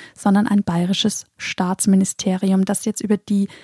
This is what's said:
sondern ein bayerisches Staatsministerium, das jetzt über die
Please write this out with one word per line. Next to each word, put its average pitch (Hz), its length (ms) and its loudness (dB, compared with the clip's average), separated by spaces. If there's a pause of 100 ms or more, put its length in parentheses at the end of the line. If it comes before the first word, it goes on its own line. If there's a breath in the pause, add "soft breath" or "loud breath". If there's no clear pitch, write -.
(140 loud breath)
sondern 202 320 2
ein 202 160 2
bayerisches 180 640 -2 (140)
Staatsministerium, 190 1300 0
das - 180 -4
jetzt 214 160 -4
über 208 160 0
die 196 320 -2 (160 loud breath)